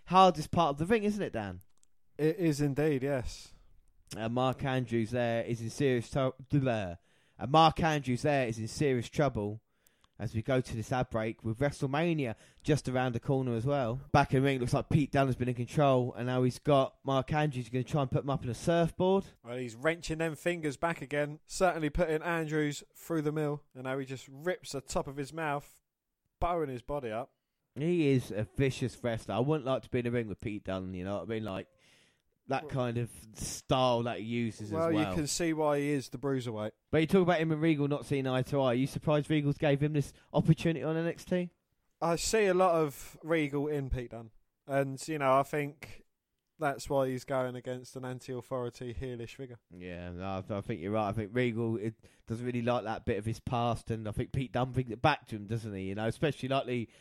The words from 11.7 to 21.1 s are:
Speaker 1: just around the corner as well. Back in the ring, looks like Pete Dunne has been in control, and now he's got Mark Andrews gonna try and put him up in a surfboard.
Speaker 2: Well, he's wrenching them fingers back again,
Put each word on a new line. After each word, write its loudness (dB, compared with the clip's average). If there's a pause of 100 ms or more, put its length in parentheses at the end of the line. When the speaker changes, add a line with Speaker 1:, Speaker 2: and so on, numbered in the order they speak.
Speaker 1:
just 0
around 0
the -4
corner 0
as -2
well. 0 (100)
Back 4
in 6
the 4
ring, 2
looks -2
like 2
Pete 2
Dunne 4
has 0
been -2
in 0
control, 2
and -4
now 2
he's 2
got 4 (100)
Mark 0
Andrews 0
gonna -2
try 0
and -2
put 0
him -4
up -2
in -6
a -2
surfboard. 2 (220)
Speaker 2:
Well, -8
he's -8
wrenching -2
them -2
fingers -2
back -2
again, -4